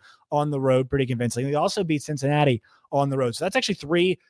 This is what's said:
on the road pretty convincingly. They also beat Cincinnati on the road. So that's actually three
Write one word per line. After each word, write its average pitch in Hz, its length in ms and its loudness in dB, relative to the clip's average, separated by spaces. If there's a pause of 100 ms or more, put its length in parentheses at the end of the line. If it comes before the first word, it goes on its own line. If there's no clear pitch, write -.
(300)
on 147 220 0
the 143 80 -2
road 131 300 2
pretty 139 160 0
convincingly. 123 460 -2
They 147 40 0
also 180 300 0
beat 156 180 -2
Cincinnati 139 580 0 (300)
on 139 180 0
the 135 80 -4
road. 123 180 0
So 151 100 -4
that's 196 100 -2
actually 247 200 0
three 175 440 0 (100)